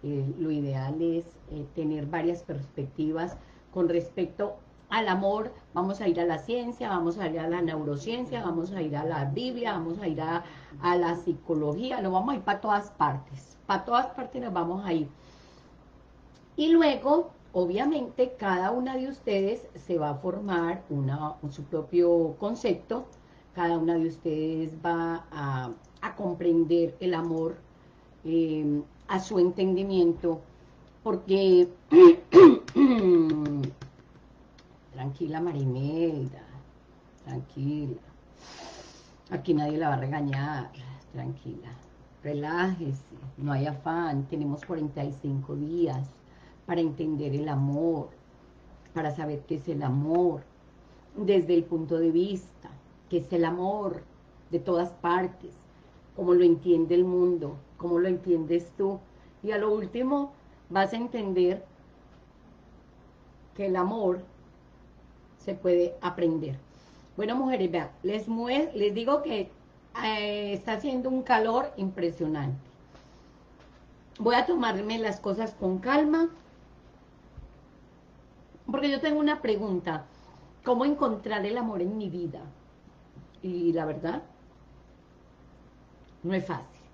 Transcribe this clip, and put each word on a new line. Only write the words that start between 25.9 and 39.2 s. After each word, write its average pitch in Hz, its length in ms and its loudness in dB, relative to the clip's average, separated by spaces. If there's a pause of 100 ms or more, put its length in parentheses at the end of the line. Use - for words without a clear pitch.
a 208 140 -10
comprender 170 840 0
el 180 140 -2
amor, 165 420 -2 (680)
eh, 156 580 0 (300)
a 190 80 0
su 196 180 -2
entendimiento, 180 1000 2 (640)
porque, 190 680 4 (220)
<clears throat> 302 320 12 (2750)
tranquila, 139 440 -6
Marimelda, 143 1040 -2 (800)
tranquila, 139 800 -6 (1300)